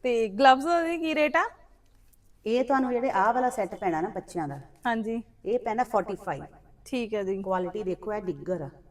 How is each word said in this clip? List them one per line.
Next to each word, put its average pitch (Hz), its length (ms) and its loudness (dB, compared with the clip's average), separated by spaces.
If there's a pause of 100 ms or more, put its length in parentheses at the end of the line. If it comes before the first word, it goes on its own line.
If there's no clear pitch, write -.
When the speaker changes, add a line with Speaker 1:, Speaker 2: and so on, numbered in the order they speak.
Speaker 1:
ਤੇ 233 260 2
ਗਲਵਜ਼ 262 360 6
ਦਾ 339 220 4
ਜੀ 339 100 -2
ਕੀ 320 180 -2
ਰੇਟ 302 200 2
ਆ? 339 80 4 (1000)
Speaker 2:
ਇਹ 233 180 2
ਤੁਹਾਨੂੰ 262 280 2
ਜਿਹੜੇ 247 200 0
ਆਹ 202 220 4
ਵਾਲਾ 254 160 2
ਸੈੱਟ 208 260 -4
ਪੈਣਾ 170 260 -2
ਨਾ 190 80 -2
ਬੱਚਿਆਂ 180 380 -6
ਦਾ, 139 120 -8 (260)
Speaker 1:
ਹਾਂਜੀ। 226 360 -2 (240)
Speaker 2:
ਇਹ 233 140 0
ਪੈਣਾ 226 240 -2
ਫੋਰਟੀ 202 320 0
ਫਾਈਵ। 147 280 -6 (420)
Speaker 1:
ਠੀਕ 233 280 -4
ਹੈ 208 100 -2
ਜੀ। 196 180 -2
Speaker 2:
ਕੁਆਲਿਟੀ 190 420 -2
ਦੇਖੋ, 185 300 -4
ਇਹ 208 80 -4
ਨਿੱਘਰ 170 400 -4
ਆ। 139 80 -8 (220)